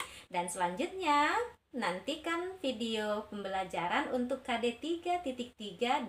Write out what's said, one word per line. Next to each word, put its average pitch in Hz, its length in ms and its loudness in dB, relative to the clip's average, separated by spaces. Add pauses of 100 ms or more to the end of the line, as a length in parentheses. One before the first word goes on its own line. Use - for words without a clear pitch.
(340)
Dan 180 160 0
selanjutnya, 294 880 2 (400)
nantikan 311 800 -2
video 214 720 0
pembelajaran 190 800 0
untuk 254 320 0
K 240 160 0
D 233 240 0
tiga 349 400 0
titik 247 320 -4
tiga 233 560 0